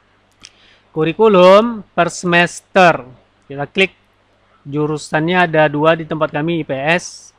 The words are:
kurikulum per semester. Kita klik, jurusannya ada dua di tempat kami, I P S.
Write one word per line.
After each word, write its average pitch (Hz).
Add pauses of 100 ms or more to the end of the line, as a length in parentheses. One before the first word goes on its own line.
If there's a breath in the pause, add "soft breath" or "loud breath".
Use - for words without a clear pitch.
(880 soft breath)
kurikulum 196
per 170
semester. 175 (400)
Kita 143
klik, 190 (720)
jurusannya 156
ada 156
dua 151
di 160
tempat 156
kami, 160
I -
P -
S. 156